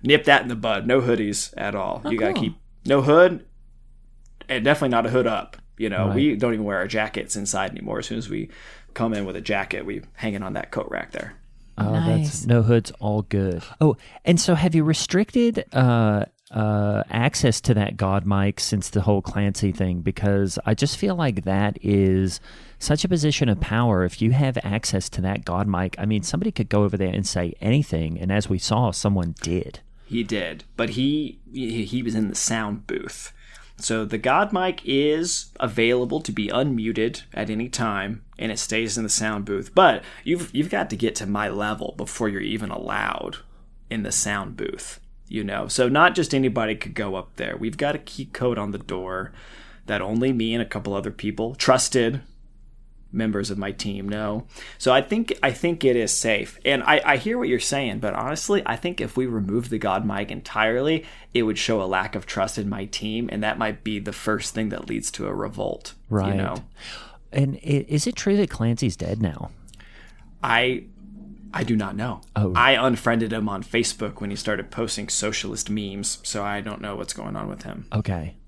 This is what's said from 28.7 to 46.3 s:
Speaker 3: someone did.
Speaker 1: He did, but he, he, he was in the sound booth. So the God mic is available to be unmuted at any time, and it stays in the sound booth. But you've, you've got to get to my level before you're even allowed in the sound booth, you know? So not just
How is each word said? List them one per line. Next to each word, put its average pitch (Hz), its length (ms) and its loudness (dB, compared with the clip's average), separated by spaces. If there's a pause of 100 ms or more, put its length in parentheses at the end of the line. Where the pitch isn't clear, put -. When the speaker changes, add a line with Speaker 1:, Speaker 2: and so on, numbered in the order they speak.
Speaker 3:
someone 90 500 0
did. 82 400 -4 (240)
Speaker 1:
He 117 180 -2
did, 92 420 -4 (120)
but 113 140 -2
he, 139 480 -2 (120)
he, 117 360 -4
he 123 160 -2
was 113 120 -2
in 110 140 0
the - 60 -6
sound 107 520 -2
booth. - 460 -8 (440)
So 113 280 -2
the 104 140 -4
God 160 340 2
mic 185 320 -2
is 151 640 0 (120)
available 120 600 2
to - 120 -6
be 101 160 -2
unmuted 117 760 0 (100)
at 107 160 -4
any 113 220 -4
time, 104 520 -4 (160)
and 113 140 -6
it 104 60 -6
stays 113 400 -2
in 113 60 -2
the 104 40 -4
sound 104 380 -2
booth. 101 280 -4
But 160 280 6 (200)
you've, - 320 -2
you've 151 140 2
got 196 220 -2
to 107 60 -4
get 113 200 0
to 104 100 -6
my 104 220 0
level 104 480 -4
before - 320 -4
you're 98 140 -2
even 107 280 -4
allowed - 680 -4 (500)
in 113 140 -4
the 98 100 -4
sound 104 460 -4
booth, - 420 -8 (280)
you 107 160 -6
know? 98 220 -4
So 127 220 2
not 156 260 6
just 156 200 0